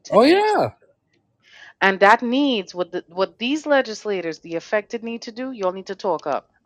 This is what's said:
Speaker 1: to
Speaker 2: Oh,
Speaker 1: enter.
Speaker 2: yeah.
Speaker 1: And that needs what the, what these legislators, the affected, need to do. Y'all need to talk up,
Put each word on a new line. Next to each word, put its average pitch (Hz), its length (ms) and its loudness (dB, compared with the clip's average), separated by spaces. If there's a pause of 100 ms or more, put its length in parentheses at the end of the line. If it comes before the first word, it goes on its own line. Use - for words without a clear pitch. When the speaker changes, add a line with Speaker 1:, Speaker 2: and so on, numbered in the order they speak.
Speaker 1:
to - 100 -6
Speaker 2:
Oh, 214 100 8
Speaker 1:
enter. 392 380 2
Speaker 2:
yeah. 113 100 -2 (1080)
Speaker 1:
And 190 200 0
that 214 220 6
needs 247 520 -2
what 175 180 -6
the, 180 160 -8
what 180 300 -4
these 285 280 -4
legislators, 214 720 -2
the 165 160 -10
affected, 214 480 -6
need 233 200 -10
to 233 80 -14
do. 254 200 -10
Y'all 196 200 -4
need 190 160 -14
to 190 80 -10
talk 165 300 -4
up, 135 240 -6 (160)